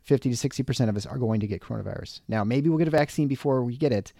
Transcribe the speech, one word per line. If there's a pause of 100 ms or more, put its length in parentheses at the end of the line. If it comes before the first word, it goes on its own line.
fifty
to
sixty
percent
of
us
are
going
to
get
coronavirus.
Now,
maybe
we'll
get
a
vaccine
before
we
get
it,